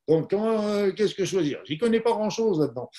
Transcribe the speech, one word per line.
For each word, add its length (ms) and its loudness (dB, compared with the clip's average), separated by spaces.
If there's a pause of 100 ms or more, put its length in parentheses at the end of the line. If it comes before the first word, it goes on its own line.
Donc, 240 2
comment, 320 0
euh, 300 0
qu'est-ce 240 0
que 80 -2
je 60 -4
choisir ? 340 0
J'y 120 -6
connais 220 2
pas 140 2
grand-chose 480 0
là-dedans. 280 -2 (100)